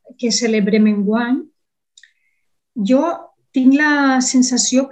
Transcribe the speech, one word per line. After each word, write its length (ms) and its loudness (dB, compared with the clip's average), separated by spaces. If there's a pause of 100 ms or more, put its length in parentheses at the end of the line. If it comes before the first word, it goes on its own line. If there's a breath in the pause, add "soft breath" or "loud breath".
(180)
que 160 -4
celebrem 560 0
enguany, 500 -2 (1400 soft breath)
jo 260 0 (520)
tinc 240 4
la 480 2
sensació 680 0